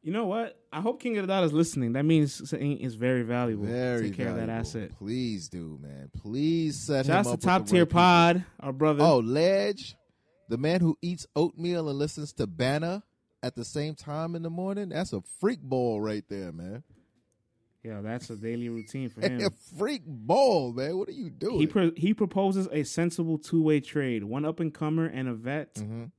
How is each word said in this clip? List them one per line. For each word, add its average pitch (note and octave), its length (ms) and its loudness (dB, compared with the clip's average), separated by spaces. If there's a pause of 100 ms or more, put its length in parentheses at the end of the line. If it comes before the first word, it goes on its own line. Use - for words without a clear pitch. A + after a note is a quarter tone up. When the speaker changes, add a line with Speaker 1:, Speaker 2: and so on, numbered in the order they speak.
Speaker 1:
You D#3+ 100 -4
know A3 120 0
what? G#3+ 320 -4 (140)
I D3 80 -6
hope A3+ 220 -2
King A3+ 160 -2
of F#3+ 100 -2
the F#3+ 60 2
Dot F#3+ 100 4
is D#3 80 2
listening. D3 420 2
That C#3 120 0
means D3+ 440 2
Saint C#3+ 300 -2
is A#2+ 160 -6
very B2 280 2
valuable. A2+ 420 -2
Speaker 2:
Very A#2+ 440 -2
Speaker 1:
Take F#2+ 80 -6
care B2 100 -2
Speaker 2:
valuable. A2+ 160 -2
Speaker 1:
of A2 40 -4
that A2+ 120 -4
asset. A2 380 -6
Speaker 2:
Please A2 520 -4
do, D#2+ 320 -10
man. C#2 340 -14
Please D3+ 640 -2
set C3+ 280 -2
Speaker 1:
Shouts - 20 0
Speaker 2:
him F#3 140 4
Speaker 1:
to B2 60 0
Speaker 2:
up A#2+ 60 0
with - 60 -6
the - 40 -4
Speaker 1:
Top F3+ 220 4
Tier F3+ 140 6
Speaker 2:
right E3 80 6
people. F3 100 4
Speaker 1:
Pod, F3 460 8 (160)
our C#3 120 -6
brother. D3 300 4
Speaker 2:
Oh, D#3 160 8
Ledge, F#3+ 760 2 (520)
the A#2 100 -2
man D#3+ 220 2
who E3 220 4
eats E3+ 340 -6
oatmeal E3 540 0
and C#3 100 -4
listens D3 340 -4
to A2+ 140 -2
Banner D3+ 560 -2 (400)
at B2+ 120 -6
the A#2 100 -8
same D3+ 300 -6
time D#3+ 400 -6
in E3 80 -6
the E3 60 -6
morning. F#3+ 400 -6
That's E3+ 220 -4
a G2 100 -4 (180)
freak G3+ 220 0
ball B2 380 0
right G#2+ 300 -4
there, F#2+ 240 -8
man. F#2 300 -12 (1000)
Speaker 1:
Yeah, A2 180 -10
that's A#2 280 -8
a A#2 80 -10
daily A#2 320 -6
routine A#2 400 -8
for G#2 120 -10
Speaker 2:
<laughs> D3+ 60 2
Speaker 1:
him. B2+ 140 -2
Speaker 2:
A G3 80 2 (280)
freak G#3 280 -4
ball, D3+ 680 2
man. C#3 260 -4
What G3+ 120 -4
are - 40 -12
you A3 160 -10
doing? G3 300 -2
Speaker 1:
He D#3 80 6
pro-, E3+ 300 2
he F#3 160 2
proposes F#3+ 580 0
a D3 120 -2
sensible E3 560 -2
two-way D#3 420 4
trade. B2+ 420 -2
One B2+ 220 -4
up-and-comer D#3+ 640 -2
and C3 200 -4
a A#2+ 60 -4
vet C3 420 -6
Speaker 2:
Mm-hmm. A2 300 -8 (140)